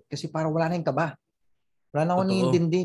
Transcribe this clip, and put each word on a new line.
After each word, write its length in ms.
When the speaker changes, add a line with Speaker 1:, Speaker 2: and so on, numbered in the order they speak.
Speaker 1:
kasi 240
parang 240
wala 160
na 80
yung 80
kaba. 300
Wala 160
na 80
akong 140
Speaker 2:
Totoo. 100
Speaker 1:
naiintindi. 480